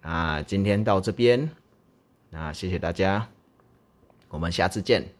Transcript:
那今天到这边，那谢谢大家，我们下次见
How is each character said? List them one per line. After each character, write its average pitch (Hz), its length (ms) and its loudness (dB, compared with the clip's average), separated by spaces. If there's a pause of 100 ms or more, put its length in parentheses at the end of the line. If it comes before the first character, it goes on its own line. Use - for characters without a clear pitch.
那 82 420 -2
今 98 200 -2
天 101 180 2
到 101 200 2
这 104 100 -4
边， 120 380 4 (800)
那 78 240 -8
谢 92 160 -6
谢 87 100 -2
大 85 140 -2
家， 98 340 0 (1000)
我 78 80 -10
们 82 120 -2
下 87 200 2
次 104 120 -4
见 98 240 2 (140)